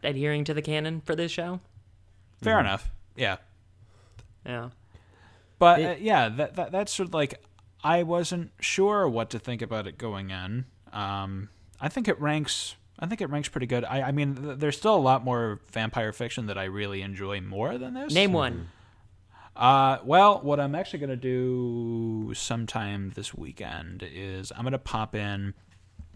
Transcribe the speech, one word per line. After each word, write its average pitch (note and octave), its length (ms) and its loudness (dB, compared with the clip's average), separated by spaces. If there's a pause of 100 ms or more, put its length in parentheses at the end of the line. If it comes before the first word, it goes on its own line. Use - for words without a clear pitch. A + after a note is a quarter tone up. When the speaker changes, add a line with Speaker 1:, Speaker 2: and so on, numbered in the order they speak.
Speaker 1:
adhering D3 420 0
to D3+ 80 0
the D3+ 80 0
canon D#3 400 -2
for E3 160 -2
this E3 160 -2
show. F3+ 280 -6 (840)
Speaker 2:
Fair A2+ 140 4
Speaker 3:
Mm-hmm. D3+ 100 6
Speaker 2:
enough. G2 240 -2 (260)
Yeah. G#2 200 0 (1080)
Speaker 1:
Yeah. A#2+ 240 -8 (920)
Speaker 2:
But, F3 220 10
Speaker 3:
It E3 60 2
Speaker 2:
uh, F3 140 -2
yeah, F3+ 280 4
that, B2 260 -2
that, F3 180 -4
that's G3 200 -2
sort F#3 160 -4
of, D#3+ 60 -6
like, D3+ 280 -2 (400)
I E3+ 220 4
wasn't E3+ 560 -2
sure G3 480 4
what A2+ 220 0
to A#2 100 -6
think A#2+ 200 -6
about A2 280 -4
it E2+ 100 -14
going G2 320 -6
in. F#2+ 360 -6 (260)
Um, G2 560 -6 (320)
I C#3 80 -4
think A3+ 180 -4
it G3+ 140 2
ranks, D3+ 560 -2 (240)
I - 60 -4
think A3 140 -6
it F3 80 -2
ranks D3 200 -4
pretty C3 180 -4
good. A#2+ 180 0
I, C3+ 180 -2
I C3+ 100 -2
mean, C#3+ 240 0
th-, C3+ 220 -8
there's D3 180 0
still G#3+ 180 4
a G3 40 6
lot C3 260 4
more A#2+ 360 0 (120)
vampire A2 400 -2
fiction A#2 340 -6
that G2+ 120 -4
I F#2+ 60 -4
really G2 380 -4
enjoy G2 380 -6
more G2+ 360 -4
than B3+ 180 -8
this. C4 200 -6
Speaker 1:
Name F#3+ 180 6
one. B2 360 -2 (880)
Speaker 2:
Uh, C3+ 480 6
well, F#3+ 380 8
what C#3+ 180 2
I'm C#3 160 -2
actually F3 240 -6
gonna C3+ 160 -4
do A#2+ 1160 -2
sometime G#2 840 -4
this - 180 -10
weekend E2+ 720 -10
is F#2+ 460 -10
I'm - 80 -10
gonna B2+ 160 -2
pop A2 380 -4
in. G2+ 380 -4 (600)